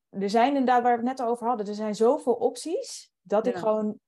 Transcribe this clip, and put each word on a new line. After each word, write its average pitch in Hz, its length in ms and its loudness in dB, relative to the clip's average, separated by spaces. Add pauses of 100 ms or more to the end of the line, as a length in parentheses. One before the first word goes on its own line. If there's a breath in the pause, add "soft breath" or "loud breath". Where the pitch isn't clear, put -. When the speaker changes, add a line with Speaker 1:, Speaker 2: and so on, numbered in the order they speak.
(100)
Speaker 1:
er 196 200 -4
zijn 233 180 4
inderdaad, 254 340 2
waar 240 180 4
we 233 80 -2
het 262 100 -6
net 240 100 -4
over 233 180 -4
hadden, 220 200 -2
er 208 80 -6
zijn 214 200 -6
zoveel 247 400 2
opties - 760 -4 (120)
dat 208 240 0
ik 247 80 2
Speaker 2:
Ja. - 40 -8
Speaker 1:
gewoon 214 500 -2